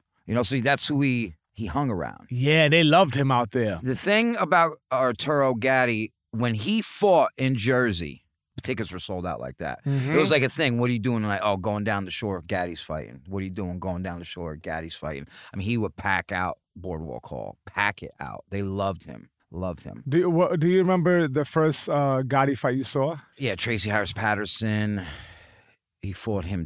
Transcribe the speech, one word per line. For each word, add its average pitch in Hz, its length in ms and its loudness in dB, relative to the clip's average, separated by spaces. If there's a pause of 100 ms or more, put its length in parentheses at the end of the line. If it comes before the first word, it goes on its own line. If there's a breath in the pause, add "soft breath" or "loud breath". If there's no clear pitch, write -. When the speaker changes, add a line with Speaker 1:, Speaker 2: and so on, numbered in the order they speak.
(280)
Speaker 1:
You 98 80 -2
know, 123 80 2
so 135 180 0
that's 139 260 2
who 143 140 0
he, 120 320 0 (200)
he 113 120 -8
hung 131 240 -2
around. 78 400 -6
Speaker 2:
Yeah, 147 400 4
they 165 140 8
loved 156 320 6
him 135 160 4
out 123 180 4
there. 107 320 0
Speaker 1:
The 127 140 -2
thing 226 420 2
about 165 420 2 (120)
Arturo 131 640 2
Gatti, 120 580 2 (200)
when 117 200 0
he 160 280 0
fought 175 560 4
in 131 200 0
Jersey, 104 680 0 (400)
tickets 110 260 -6
were 90 100 -12
sold 90 260 -6
out 71 160 -6
like 65 160 -12
that. 73 260 -8
Speaker 2:
Mm-hmm. 139 300 -2
Speaker 1:
It - 40 4
was 151 140 4
like 143 120 4
a 131 60 2
thing. 123 300 0
"What 123 100 2
are 123 40 2
you 117 60 0
doing 113 240 0
tonight?" 101 200 -2
"Oh, 101 140 2
going 104 260 -2
down 101 220 -2
the 87 60 -10
shore. 95 360 -4
Gatti's 87 320 -4
fighting." 65 480 -10
"What 98 120 -6
are 95 40 -4
you 95 60 -6
doing?" 90 300 -6
"Going 90 220 -4
down 87 180 -8
the 87 60 -12
shore. 82 300 -10
Gatti's 80 400 -8
fighting." 73 320 -10 (260 loud breath)
I - 40 -8
mean, 95 100 -6
he 117 100 -2
would 104 200 -4
pack 95 340 -2
out 92 260 -4 (200)
Boardwalk 82 480 -8
Hall, 50 400 -10
pack 101 360 -2
it - 100 -12 (100)
out. 62 280 -12
They 98 140 -6
loved 98 400 -4
him. 58 260 -16 (220)
Loved 90 320 -8
him. - 240 -14
Speaker 2:
Do 139 120 2
you, 180 100 2
what, 170 320 2
do 170 80 4
you 185 80 4
remember 180 500 4
the 143 160 0
first, 156 460 0
uh, 143 340 2
Gotti 135 340 2
fight 131 200 0
you 131 80 -2
saw? 147 320 -2 (200)
Speaker 1:
Yeah, 120 180 -2
Tracy 104 340 -2
Harris 104 240 0
Patterson. 107 920 0 (960 loud breath)
He 98 120 -8
fought 101 320 -4
him 87 200 -4